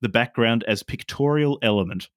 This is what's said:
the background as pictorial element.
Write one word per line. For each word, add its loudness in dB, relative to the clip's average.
the -2
background 2
as 0
pictorial -2
element. 0